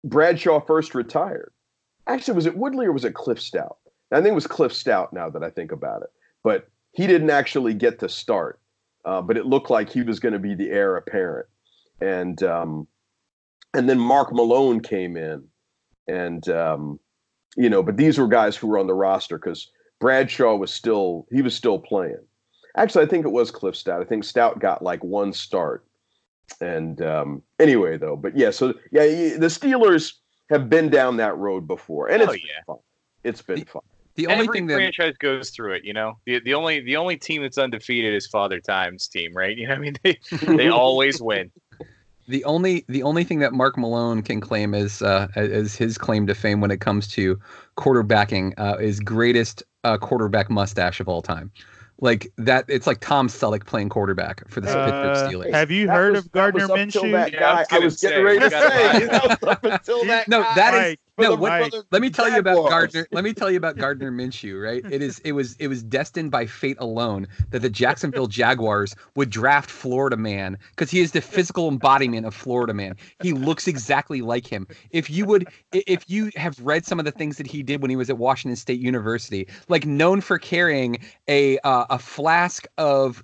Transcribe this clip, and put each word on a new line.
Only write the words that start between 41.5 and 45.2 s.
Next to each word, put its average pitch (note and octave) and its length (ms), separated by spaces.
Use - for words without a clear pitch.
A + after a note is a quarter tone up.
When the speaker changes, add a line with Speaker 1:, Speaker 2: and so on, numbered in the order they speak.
Speaker 3:
The C3+ 180
only, E3+ 440
the C3 140
only D#3+ 200
thing E3+ 180
that C3 120
Mark C3 260
Malone A#2 440
can G#2+ 180
claim G#2 340
as, G2+ 280
uh, G2 340